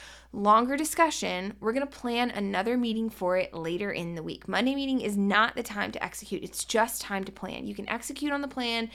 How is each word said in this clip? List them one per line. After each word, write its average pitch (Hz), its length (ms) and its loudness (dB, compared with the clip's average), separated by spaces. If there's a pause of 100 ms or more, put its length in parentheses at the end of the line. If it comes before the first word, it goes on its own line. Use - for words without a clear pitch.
(320)
longer 220 440 6
discussion, 220 840 2
we're 220 120 0
gonna 277 140 0
plan 240 460 0
another 202 440 0
meeting 226 320 2
for 185 280 0
it 185 180 0
later 175 380 -2
in 170 240 -4
the 160 80 -8
week. - 240 -8
Monday 220 260 2
meeting 269 260 0
is 208 160 0
not 202 380 4
the - 80 -4
time 202 300 -4
to - 100 -6
execute. - 400 -8
It's - 220 -6
just 226 360 2
time 196 220 -4
to 196 80 -8
plan. - 340 -10
You 208 120 -6
can - 120 -8
execute 277 440 -4
on 285 100 -2
the 277 60 -6
plan 233 460 -2